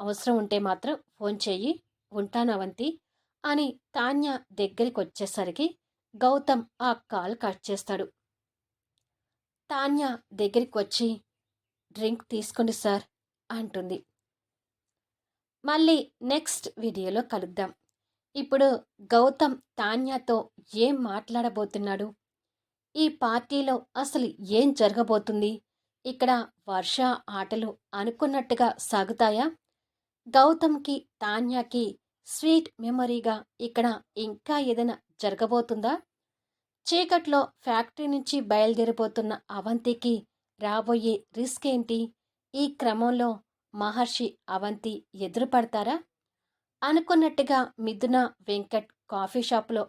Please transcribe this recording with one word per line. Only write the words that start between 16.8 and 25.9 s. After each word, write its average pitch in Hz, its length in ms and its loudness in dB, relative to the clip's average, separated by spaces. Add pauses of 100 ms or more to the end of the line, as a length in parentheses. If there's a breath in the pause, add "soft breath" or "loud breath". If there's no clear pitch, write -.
కలుద్దాం. 190 480 -6 (640)
ఇప్పుడు 277 320 4 (420)
గౌతమ్ 262 460 6 (200)
తాన్యతో 247 600 -2 (380)
ఏం 233 280 4
మాట్లాడబోతున్నాడు, 208 1040 -4 (880)
ఈ 311 120 4 (100)
పార్టీలో 254 580 0 (220)
అసలు 269 320 -2 (220)
ఏం 233 240 6
జరగబోతుంది, 214 800 2 (520)